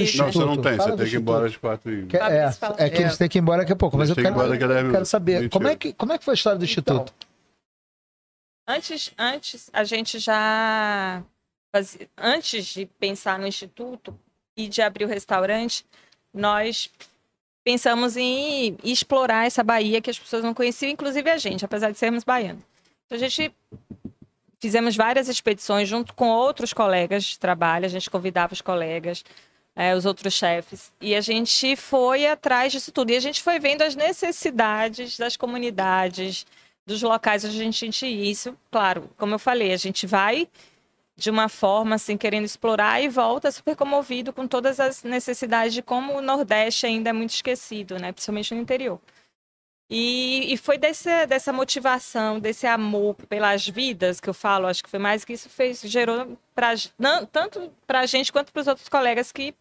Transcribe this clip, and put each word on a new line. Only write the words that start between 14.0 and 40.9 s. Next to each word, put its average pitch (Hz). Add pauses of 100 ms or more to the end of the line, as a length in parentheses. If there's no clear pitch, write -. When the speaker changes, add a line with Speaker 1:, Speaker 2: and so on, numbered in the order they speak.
Speaker 3:
e 220
de 214
abrir 208
o 214
restaurante, 208 (480)
nós 208 (760)
pensamos 240
em 254
explorar 240
essa 247
Bahia 220
que 240
as 233
pessoas 233
não 233
conheciam, 247
inclusive 285
a 330
gente, 196
apesar 208
de 208
sermos 233
baianos. 220 (440)
Então, 240
a 233
gente 262 (1080)
fizemos 233
várias 254
expedições 208
junto 233
com 240
outros 240
colegas 190
de -
trabalho, 175
a -
gente 180
convidava 180
os 180
colegas, 170 (500)
é, 180
os 180
outros 196
chefes, 170
e 208
a 208
gente 233
foi 262
atrás 269
disso 269
tudo, 247
e 240
a 254
gente 285
foi 349
vendo 294
as 294
necessidades 240
das 240
comunidades, 190 (400)
dos 214
locais 220
onde 214
a 226
gente 220
ia. 208
Isso, 247 (140)
claro, 185
como 208
eu 214
falei, 226
a 185
gente 190
vai 220 (680)